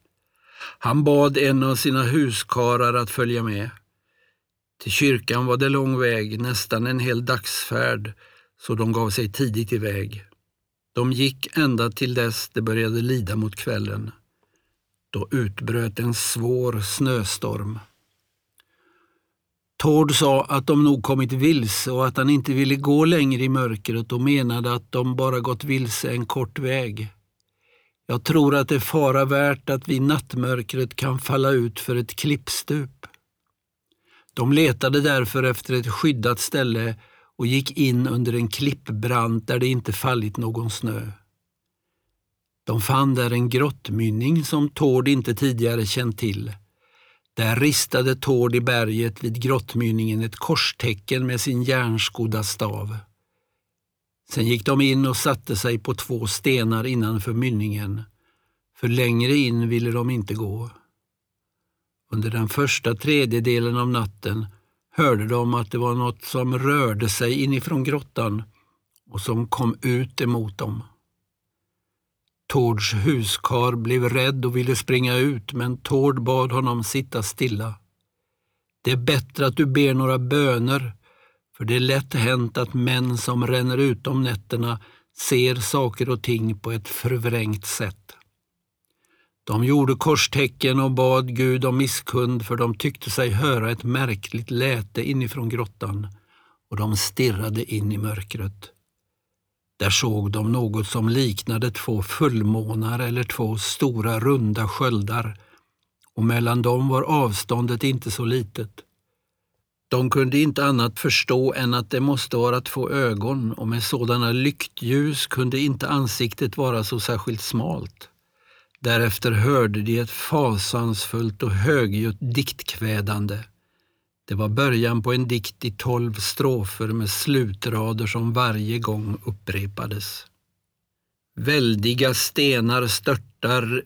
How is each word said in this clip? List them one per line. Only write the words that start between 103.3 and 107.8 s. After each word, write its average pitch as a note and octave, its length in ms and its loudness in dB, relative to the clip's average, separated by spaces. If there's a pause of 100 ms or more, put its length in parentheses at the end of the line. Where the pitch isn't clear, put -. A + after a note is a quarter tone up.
stora A2+ 640 -2
runda A2+ 480 2
sköldar, A2 720 -2 (800)
och A2+ 80 0
mellan A#2 380 2
dem B2 260 2
var C3 140 2
avståndet A#2+ 800 0